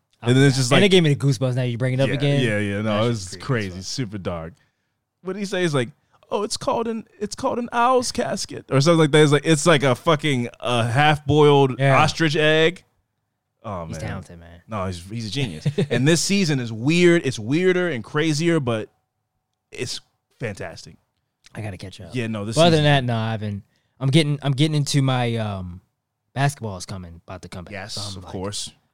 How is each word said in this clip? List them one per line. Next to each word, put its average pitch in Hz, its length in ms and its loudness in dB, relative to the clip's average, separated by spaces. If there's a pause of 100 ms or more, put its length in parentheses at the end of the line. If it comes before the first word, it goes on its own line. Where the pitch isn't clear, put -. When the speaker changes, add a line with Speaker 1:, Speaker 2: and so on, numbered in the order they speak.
(240)
Speaker 1:
Oh, 117 60 -6
Speaker 2:
And 131 80 6
then 135 80 8
it's 135 100 4
Speaker 1:
yeah. 135 60 0
Speaker 2:
just 120 100 0
Speaker 1:
And 180 100 6
Speaker 2:
like 202 60 6
Speaker 1:
it - 20 2
gave 180 140 6
me 147 100 4
the 139 60 -2
goosebumps 131 360 0
now 127 80 -2
you 120 140 -4
bring 127 160 0
it 127 60 0
up 135 80 4
Speaker 2:
Yeah, - 80 -2
Speaker 1:
again. 143 260 0
Speaker 2:
yeah, 107 180 0
yeah, 101 220 -2
no, - 20 -4
Speaker 1:
That 107 200 0
Speaker 2:
it 120 60 0
Speaker 1:
shit's - 0 -
Speaker 2:
was 104 200 -4
Speaker 1:
creepy - 100 -16
as - 60 -16
Speaker 2:
crazy, 110 240 -2 (100)
Speaker 1:
fuck. 92 40 -10
Speaker 2:
super 107 340 -8
dark. 85 360 -8 (680)
What 185 120 -10
did 202 60 -10
he 202 60 -6
say? 185 180 -2
He's 165 100 0
like, 123 160 -2 (420)
"Oh, 208 120 -2
it's 226 120 -6
called 233 320 -2
an, 226 160 -6 (160)
it's 208 160 -8
called 247 240 -4
an 240 140 -4
owl's 247 400 2
casket," - 580 -6
or 131 80 4
something 160 200 4
like 151 120 4
that. 151 120 6
It's 143 100 6
like, 143 120 2
it's 156 200 2
like 151 180 4
a 127 120 4
fucking, 143 520 0 (140)
uh, 117 260 0
half-boiled 143 880 4
Speaker 1:
Yeah. 135 240 4
Speaker 2:
ostrich 156 360 0
egg. 160 480 2 (800)
Oh, 92 220 -8
Speaker 1:
He's 82 120 -10
Speaker 2:
man. 80 80 -8
Speaker 1:
talented, 90 320 -12
man. 85 300 -20
Speaker 2:
No, 104 160 -6
he's, 90 240 -8
he's 113 180 -8
a 98 40 -10
genius. 107 360 -4 (120)
Speaker 1:
<laughs> 156 100 0
Speaker 2:
And 123 180 0
this 165 140 2
season 165 400 0
is 117 100 -8
weird. 170 540 4
It's 131 120 -4
weirder 175 520 0
and 123 120 -4
crazier, 160 600 0
but 113 260 -4 (840)
it's - 280 -10 (400)
fantastic. 92 560 -12 (600)
Speaker 1:
I 110 60 -12
gotta 104 160 -10
catch 92 240 -16
up. 85 120 -16
Speaker 2:
Yeah, 117 140 -4
no, 107 180 -6
this 110 100 -6
Speaker 1:
But 165 120 6
other 165 100 4
than 151 80 2
Speaker 2:
season 143 220 2
Speaker 1:
that, 120 60 -2
no, 113 40 -2
I've 110 220 -4
been, 104 240 -8 (360)
I'm 135 100 -2
getting, 147 320 2
I'm 139 100 -2
getting 151 240 0
into 143 260 0
my, 123 360 0
um, 92 440 -8 (520)
basketball 113 440 -4
is 87 80 -16
coming, 87 400 -14
about 95 180 -16
to 87 60 -16
come 90 160 -14
back. 101 60 -18
Speaker 2:
Yes, 98 240 -12
Speaker 1:
So 107 60 -10
I'm 101 160 -10
Speaker 2:
of 90 80 -14
Speaker 1:
like, - 60 -18
Speaker 2:
course. 98 400 -8 (220)